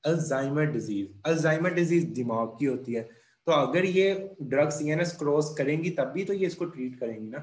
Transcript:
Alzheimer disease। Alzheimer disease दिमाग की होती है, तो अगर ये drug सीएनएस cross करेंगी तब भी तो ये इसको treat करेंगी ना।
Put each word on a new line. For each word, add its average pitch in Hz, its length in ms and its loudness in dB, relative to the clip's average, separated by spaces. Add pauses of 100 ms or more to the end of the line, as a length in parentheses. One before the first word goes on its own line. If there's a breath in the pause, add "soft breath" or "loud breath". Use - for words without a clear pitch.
Alzheimer 143 680 0
disease। 107 380 -4 (180)
Alzheimer 160 440 2
disease 170 340 4
दिमाग 113 420 -2
की 139 180 -4
होती 123 280 -2
है, 113 80 -2 (460 loud breath)
तो 165 40 2
अगर 170 340 4
ये 190 440 2 (120)
drug 139 280 2
सीएनएस 156 480 -2
cross 147 400 2
करेंगी 156 320 0
तब 143 140 -2
भी 180 220 -4
तो 196 80 -2
ये 190 140 0
इसको 175 180 -4
treat 127 340 -8
करेंगी 110 300 -6
ना। 135 140 -10